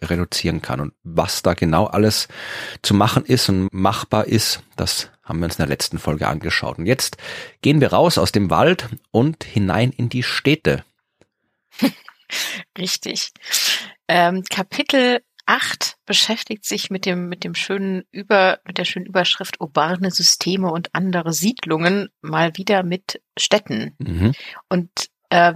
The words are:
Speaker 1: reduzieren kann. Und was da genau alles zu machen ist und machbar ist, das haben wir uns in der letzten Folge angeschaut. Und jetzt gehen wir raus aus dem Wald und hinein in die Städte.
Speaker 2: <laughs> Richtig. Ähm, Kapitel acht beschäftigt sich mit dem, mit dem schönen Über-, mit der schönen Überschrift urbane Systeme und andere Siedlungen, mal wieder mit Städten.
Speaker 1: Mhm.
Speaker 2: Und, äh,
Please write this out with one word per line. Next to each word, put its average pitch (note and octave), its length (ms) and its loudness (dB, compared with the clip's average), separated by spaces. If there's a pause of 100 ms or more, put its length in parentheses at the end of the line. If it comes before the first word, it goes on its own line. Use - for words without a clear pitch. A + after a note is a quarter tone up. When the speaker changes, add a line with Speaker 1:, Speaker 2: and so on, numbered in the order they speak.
Speaker 1:
reduzieren E2+ 640 -2
kann. - 160 -6
Und C#2+ 240 -8
was E2 400 -2
da F2 120 4
genau F2 320 4
alles G#2 420 2 (540)
zu - 120 2
machen G#2 300 4
ist - 240 2
und F#2+ 240 2
machbar G2+ 540 0
ist, - 360 0 (140)
das - 340 -4 (140)
haben E2 160 -4
wir E2+ 60 -2
uns - 100 -6
in E2 60 -2
der C#2+ 60 0
letzten C#2+ 300 -4
Folge D2+ 300 -2
angeschaut. D#2 500 -4
Und E2+ 80 -4
jetzt - 300 0 (460)
gehen D3 180 4
wir A#2+ 120 4
raus D3+ 240 4
aus - 140 2
dem G2+ 180 2
Wald A#2+ 400 2 (220)
und C3+ 320 2
hinein G#2 480 2
in A#2+ 180 -2
die B2 140 -2
Städte. A#2 640 0 (960)
Speaker 2:
<laughs> C4 100 4 (880)
Richtig. - 520 -6 (800)
Ähm, F3+ 400 2
Kapitel B3 720 0 (260)
acht - 500 -2 (100)
beschäftigt G#3+ 580 -2
sich - 260 -6
mit F#3+ 160 -4
dem, F3+ 220 -2
mit F3 160 -10
dem E3+ 100 -8
schönen F#3+ 560 -4
Über-, G3 560 2
mit F#3 120 -8
der F3+ 60 -2
schönen - 220 -6
Überschrift F#3 540 -2
urbane F3 500 0
Systeme F#3 600 0
und E3+ 240 -4
andere F3 380 0
Siedlungen, E3+ 760 0 (120)
mal D#3+ 360 0
wieder F#3+ 260 2
mit F3 400 -6 (160)
Städten. C3+ 600 0
Speaker 1:
Mhm. F2+ 340 2 (360)
Speaker 2:
Und, F3+ 220 0 (400)
äh, F3 260 6